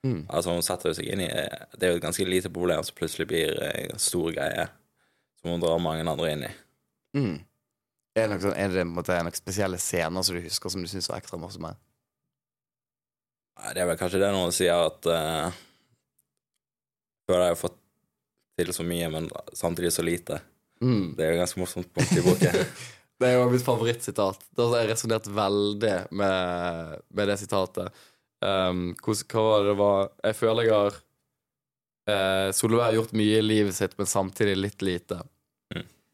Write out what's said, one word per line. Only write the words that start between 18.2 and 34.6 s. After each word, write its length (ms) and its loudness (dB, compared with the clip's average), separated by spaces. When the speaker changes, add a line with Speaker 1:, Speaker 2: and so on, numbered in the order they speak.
Speaker 2:
til 140 -2
så 140 -6
mye, 240 -2
men 180 -4
samtidig 400 -2
så 140 -2
lite.» 340 -4
Speaker 1:
Mm. 360 2
Speaker 2:
Det 100 0
er 80 2
jo 80 2
ganske 160 -4
morsomt 340 -6
punkt 220 2
i 80 4
boken. 320 4
Speaker 1:
<laughs> 300 -20
Det 80 4
er 80 6
jo 160 4
mitt 160 2
favorittsitat. 760 0
Da 140 2
har 160 2
jeg 80 0
resonert 340 -2
veldig 680 2
med, 880 -2
med 160 0
det 140 2
sitatet. 480 -2
Ehm, 460 0
hvordan, 240 -2
hva 160 0
var 160 6
det 140 4
det 80 0
var? 300 4
Jeg 160 0
føler 300 2
jeg 80 6
har, 220 2
eh, 480 2
Solveig 320 4
har 80 4
gjort 240 0
mye 220 6
i 20 2
livet 320 4
sitt, 240 -2
men 80 -2
samtidig 500 0
litt 300 -4